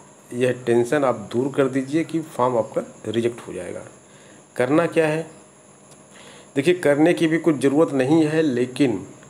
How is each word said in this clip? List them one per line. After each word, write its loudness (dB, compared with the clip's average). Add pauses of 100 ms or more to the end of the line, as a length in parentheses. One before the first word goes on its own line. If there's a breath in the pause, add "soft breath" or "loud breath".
(340)
यह 0 (140)
टेंशन 2
आप 2 (180)
दूर -2
कर 2
दीजिए -2
कि -4
फॉर्म -2
आपका -4 (240)
रिजेक्ट -2
हो -14
जाएगा। -10 (760 loud breath)
करना 2
क्या 2
है? -2 (1300 loud breath)
देखिए, 2
करने 4
की 0
भी 0
कुछ 0
ज़रूरत 2
नहीं 2
है, 0
लेकिन 0 (320)